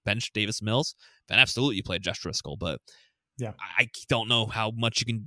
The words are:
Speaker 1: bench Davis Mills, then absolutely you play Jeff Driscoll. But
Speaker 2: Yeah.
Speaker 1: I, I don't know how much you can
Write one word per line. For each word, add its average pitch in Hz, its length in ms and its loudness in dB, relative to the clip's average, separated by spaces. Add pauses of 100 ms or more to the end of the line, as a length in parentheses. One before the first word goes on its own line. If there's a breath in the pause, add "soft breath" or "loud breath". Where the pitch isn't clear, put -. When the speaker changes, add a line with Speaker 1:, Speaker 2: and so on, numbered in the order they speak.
Speaker 1:
bench 107 300 -2
Davis 107 280 0
Mills, 113 320 2 (360 soft breath)
then 117 100 4
absolutely 127 380 4
you 92 60 -2
play 90 160 -4
Jeff - 200 -4
Driscoll. 73 380 -6
But 82 240 -4 (560 soft breath)
Speaker 2:
Yeah. 113 160 -4 (240)
Speaker 1:
I, 110 60 6
I 117 40 -8 (220)
don't 113 180 2
know 113 200 2
how 110 240 -2
much 117 280 0
you 117 60 0
can 113 220 -2